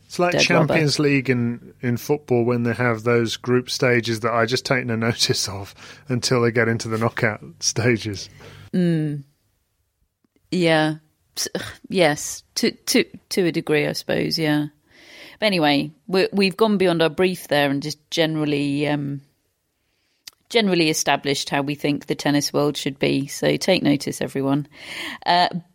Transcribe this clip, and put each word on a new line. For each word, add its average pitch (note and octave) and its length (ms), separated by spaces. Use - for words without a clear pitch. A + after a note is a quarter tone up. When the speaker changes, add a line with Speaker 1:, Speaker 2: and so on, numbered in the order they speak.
Speaker 1:
It's - 120
like F3+ 140
Speaker 2:
dead D3+ 80
Speaker 1:
Champions D#3 580
Speaker 2:
rubber. D3 120
Speaker 1:
League C3+ 200
in, A#2+ 500
in A#2+ 160
football B2 480
when A#2+ 200
they A#2 80
have A#2 320
those A#2 320
group B2 340
stages A#2+ 500
that A2+ 120
I A#2 140
just B2 200
take B2+ 180
no A#2 120
<laughs> A2+ 140
notice - 380
of G2 260
until B2 340
they A#2 80
get A2+ 160
into A2+ 220
the A2 100
knockout A2+ 420
stages. A2 680
Speaker 2:
Mm. D#3 480
Yeah. D#3+ 460
S-, - 180
<sighs> - 340
yes, D#3 540
to, - 160
to, - 320
to F#3 160
a D#3+ 60
degree, D3+ 340
I C#3+ 60
suppose, - 460
yeah. D3+ 280
But A3 80
anyway, D3+ 460
we're, F#3 240
we've G3 240
gone G#3+ 220
beyond F3 220
our E3 100
brief F3+ 360
there C#3+ 240
and C#3 100
just D3 180
generally, D3 800
um, C#3+ 320
generally F#3 420
established C#3 600
how C#3+ 120
we C#3+ 140
think D3 300
the D3+ 100
tennis C#3+ 360
world D3 240
should C#3 220
be. C#3 300
So D3 280
take F3+ 280
notice, D3 360
everyone. C#3 460
Uh, F3 240